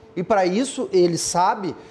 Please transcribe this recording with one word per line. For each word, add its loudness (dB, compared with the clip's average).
E -4
pra 2
isso, -2
ele 4
sabe -2